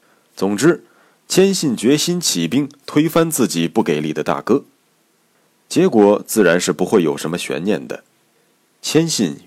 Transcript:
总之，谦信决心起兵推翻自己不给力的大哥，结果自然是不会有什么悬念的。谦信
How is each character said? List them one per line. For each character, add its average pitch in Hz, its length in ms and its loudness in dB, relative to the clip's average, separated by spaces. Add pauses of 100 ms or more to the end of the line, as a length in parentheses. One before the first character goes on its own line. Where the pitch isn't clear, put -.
(360)
总 101 220 -4
之， 151 260 0 (440)
谦 196 260 2
信 143 240 -2
决 120 180 2
心 175 240 -2
起 87 280 -2
兵 131 200 -2 (200)
推 151 200 0
翻 165 220 2
自 123 180 0
己 85 200 -2
不 110 160 -2
给 76 180 -2
力 76 100 -4
的 76 120 -6
大 76 180 -4
哥， - 220 0 (1040)
结 - 180 0
果 104 380 4
自 - 180 0
然 85 160 4
是 90 140 -2
不 85 120 -4
会 92 180 2
有 71 120 0
什 71 140 -8
么 87 80 -6
悬 69 260 -8
念 85 240 -4
的。 - 160 -12 (760)
谦 165 260 0
信 78 400 -2